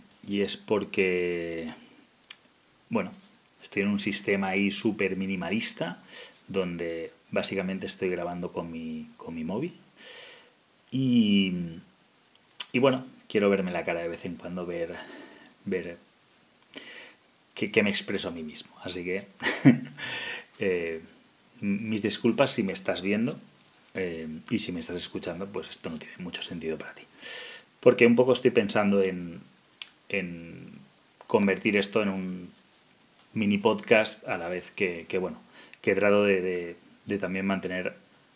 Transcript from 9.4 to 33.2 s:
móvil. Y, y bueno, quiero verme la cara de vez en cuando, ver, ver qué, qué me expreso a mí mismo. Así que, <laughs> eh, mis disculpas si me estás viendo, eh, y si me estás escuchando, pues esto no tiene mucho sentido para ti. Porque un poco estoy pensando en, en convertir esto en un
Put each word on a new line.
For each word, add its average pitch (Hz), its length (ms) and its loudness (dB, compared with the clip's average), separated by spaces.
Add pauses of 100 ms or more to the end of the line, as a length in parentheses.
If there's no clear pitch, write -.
móvil. 123 300 -4 (1160)
Y, 107 640 6 (1200)
y 127 60 2
bueno, 131 260 4 (240)
quiero - 220 4
verme 92 220 2
la - 120 -2
cara 85 160 -2
de 85 80 -4
vez 82 160 -8
en 87 120 -8
cuando, 90 280 -8
ver, 85 320 -6 (680)
ver 87 320 -4 (1600)
qué, 101 160 -4
qué 104 120 6
me 101 80 4
expreso 98 380 -2
a 82 40 -6
mí 82 100 -8
mismo. 76 280 -12 (120)
Así 90 220 -6
que, 92 220 -4 (380)
<laughs> - 920 2
eh, 85 420 -2 (600)
mis 107 420 -2
disculpas 113 480 2
si - 120 2
me 95 100 -2
estás 90 280 -4
viendo, 107 380 0 (560)
eh, 82 340 -6 (220)
y 113 80 2
si - 140 -2
me 85 80 -6
estás 90 160 -6
escuchando, 90 500 -6
pues - 240 -8
esto - 180 -10
no 82 100 -8
tiene - 200 -16
mucho 87 240 -8
sentido 80 340 -6
para - 180 -12
ti. - 100 -20 (760)
Porque 120 260 8
un 120 100 8
poco 127 160 6
estoy 120 180 4
pensando 101 520 4
en, 90 380 -4 (680)
en 87 640 -8 (540)
convertir 110 500 4
esto 104 260 2
en 101 60 0
un 92 420 -6 (840)